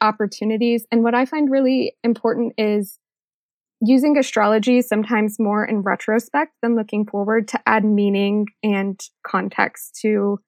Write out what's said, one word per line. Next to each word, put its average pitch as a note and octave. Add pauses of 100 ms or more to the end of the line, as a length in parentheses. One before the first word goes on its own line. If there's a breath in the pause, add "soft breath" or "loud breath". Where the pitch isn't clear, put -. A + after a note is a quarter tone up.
opportunities. G#3+
And A#3
what A#3
I B3
find D4
really C4
important A#3
is G#3 (840)
using C4+
astrology A3
sometimes G#3+
more G#3+
in G#3
retrospect A#3 (100)
than A#3
looking G#3+
forward G#3
to B3
add A3
meaning G3+ (160)
and G3 (240)
context -
to G3+